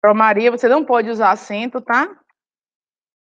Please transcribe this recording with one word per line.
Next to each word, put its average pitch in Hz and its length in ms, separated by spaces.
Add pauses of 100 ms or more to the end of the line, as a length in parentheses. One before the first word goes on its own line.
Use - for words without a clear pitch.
Pro 208 140
Maria, 220 340
você 240 200
não 285 160
pode 233 240
usar 214 220
acento, 220 500
tá? 254 280 (1120)